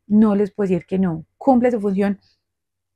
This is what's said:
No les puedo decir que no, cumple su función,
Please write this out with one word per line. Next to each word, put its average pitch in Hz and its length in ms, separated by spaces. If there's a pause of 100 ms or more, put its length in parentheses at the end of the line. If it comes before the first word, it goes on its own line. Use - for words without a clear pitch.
No 208 300
les 202 160
puedo 202 180
decir 175 160
que 190 120
no, 165 280 (100)
cumple 247 340
su 233 100
función, 196 380 (760)